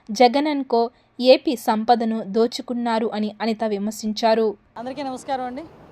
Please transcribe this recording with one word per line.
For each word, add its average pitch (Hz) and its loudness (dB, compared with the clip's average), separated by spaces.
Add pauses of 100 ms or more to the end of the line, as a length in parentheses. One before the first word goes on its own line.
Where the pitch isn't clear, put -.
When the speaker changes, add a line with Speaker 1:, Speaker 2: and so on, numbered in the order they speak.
(120)
Speaker 1:
జగన్ 247 4
and 285 -2 (100)
co 233 2 (340)
ఏపీ 254 6
సంపదను 220 0
దోచుకున్నారు 226 -2
అని 214 -4
అనిత 220 -2
విమర్శించారు. 214 0 (200)
Speaker 2:
అందరికీ 254 -10
నమస్కారం 262 -6
అండి. 254 -10 (280)